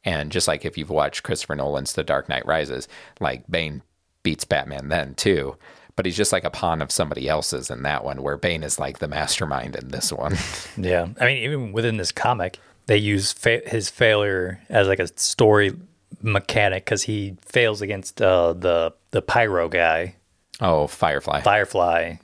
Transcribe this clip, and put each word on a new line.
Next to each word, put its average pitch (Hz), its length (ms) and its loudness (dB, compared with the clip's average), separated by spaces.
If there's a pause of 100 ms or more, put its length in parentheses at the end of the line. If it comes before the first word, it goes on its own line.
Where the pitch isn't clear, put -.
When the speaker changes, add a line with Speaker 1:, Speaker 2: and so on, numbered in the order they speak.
Speaker 1:
And 76 280 -2
just 87 160 0
like 76 160 -2
if 76 120 -8
you've 78 140 -8
watched 76 320 0
Christopher - 320 -6
Nolan's 71 380 -4
The 78 100 -2
Dark 69 260 -2
Knight 67 180 -4
Rises, 69 420 -2 (320)
like, 65 280 -4
Bane 78 320 -4 (440)
beats 78 200 -2
Batman 69 440 -2
then 73 260 -2
too. 71 420 0 (380)
But 92 100 -2
he's 90 120 -2
just, 104 160 2
like, 92 120 2
a 80 60 -4
pawn 82 320 -2
of 69 80 -4
somebody 71 380 -2
else's 73 420 -2
in 62 140 -8
that 71 200 -2
one, 69 200 -8
where 71 120 -2
Bane 82 280 -2
is, 73 160 -4
like, 69 180 -6
the 82 100 -4
mastermind 71 680 -4
in 64 140 -12
this - 220 -4
one. 80 240 -2 (200)
<laughs> - 200 -14
Speaker 2:
Yeah. 90 300 0 (140)
I 123 60 4
mean, 135 180 2
even 131 280 -4
within 113 240 0
this 90 140 -4
comic, 107 480 -2 (280)
they 107 100 6
use 101 360 2
fa-, 117 340 2
his 107 220 -2
failure 101 720 2 (100)
as, 98 200 6
like, 95 100 4
a 87 80 0 (100)
story 104 580 4 (480)
mechanic 101 640 0
'cause 104 180 0
he 101 320 -4 (100)
fails 110 340 2
against, 98 400 -6
uh, 90 320 6
the, 85 400 2 (200)
the 107 100 2
pyro 95 460 2
guy. 85 480 2 (440)
Speaker 1:
Oh, 80 280 4
Firefly. 73 540 0
Speaker 2:
Firefly. 87 800 2